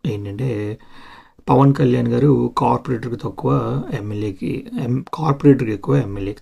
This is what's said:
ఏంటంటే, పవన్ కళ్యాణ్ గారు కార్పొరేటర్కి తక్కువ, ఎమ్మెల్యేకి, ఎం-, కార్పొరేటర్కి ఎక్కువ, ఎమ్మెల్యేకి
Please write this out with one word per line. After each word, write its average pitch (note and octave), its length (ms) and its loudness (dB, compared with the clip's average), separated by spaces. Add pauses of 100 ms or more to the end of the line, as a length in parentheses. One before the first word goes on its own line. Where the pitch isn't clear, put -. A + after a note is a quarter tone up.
ఏంటంటే, G#2 720 -6 (680)
పవన్ C#3 240 6
కళ్యాణ్ B2 340 2
గారు A#2+ 500 4
కార్పొరేటర్కి A#2+ 580 -2
తక్కువ, B2+ 680 -2 (100)
ఎమ్మెల్యేకి, G#2 760 -6 (120)
ఎం-, B2+ 240 -2 (100)
కార్పొరేటర్కి C#3+ 580 2
ఎక్కువ, G#2+ 240 -2
ఎమ్మెల్యేకి G2+ 460 -4